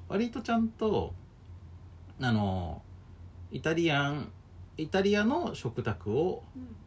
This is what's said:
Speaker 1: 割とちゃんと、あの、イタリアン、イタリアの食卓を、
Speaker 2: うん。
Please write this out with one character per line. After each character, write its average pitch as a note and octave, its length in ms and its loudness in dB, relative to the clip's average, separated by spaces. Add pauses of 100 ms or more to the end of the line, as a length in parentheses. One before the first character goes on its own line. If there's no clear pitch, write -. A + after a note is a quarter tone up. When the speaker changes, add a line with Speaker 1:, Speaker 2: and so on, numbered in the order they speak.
Speaker 1:
割 A#3 220 2
と B3+ 100 -6
ち - 80 -6
ゃ A#3 80 6
ん A3+ 100 4
と、 A3 460 0 (1040)
あ B2+ 120 2
の、 F#2 500 2 (680)
イ C3+ 100 -4
タ D#3+ 120 2
リ E3 180 4
ア C#3+ 200 4
ン、 D3 200 -4 (460)
イ D#3 100 -4
タ F#3+ 140 4
リ G3+ 140 6
ア G#3 80 4
の D4 320 2
食 - 280 -4
卓 G2+ 280 -2
を、 D#3 320 2 (120)
Speaker 2:
う - 40 -10
ん。 A3+ 160 -12 (120)